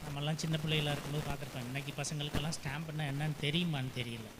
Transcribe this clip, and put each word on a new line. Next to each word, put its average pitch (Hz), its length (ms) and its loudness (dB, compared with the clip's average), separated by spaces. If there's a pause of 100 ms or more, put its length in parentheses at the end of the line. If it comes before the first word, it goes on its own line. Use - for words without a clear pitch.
நம்மெல்லாம் 147 260 0
சின்ன 160 220 2
பிள்ளைகளா 151 360 4
இருக்கும்போது 143 340 0
பார்த்துருப்போம். 139 380 -2
இன்னைக்கு 139 380 -2
பசங்களுக்கெல்லாம் 147 500 0
ஸ்டாம்ப்னா 151 500 -2
என்னன்னு 147 420 0
தெரியுமான்னு 147 540 2
தெரியல. 117 280 -4 (140)